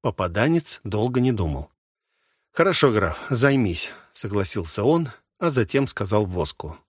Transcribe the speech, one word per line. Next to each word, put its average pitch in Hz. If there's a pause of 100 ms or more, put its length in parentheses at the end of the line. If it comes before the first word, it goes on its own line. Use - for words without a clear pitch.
Попаданец 123
долго 113
не 127
думал. 82 (800)
«Хорошо, 165
граф, 95 (100)
займись», 123 (220)
согласился 101
он, 156 (300)
а 170
затем 139
сказал 104
Воску 82 (120)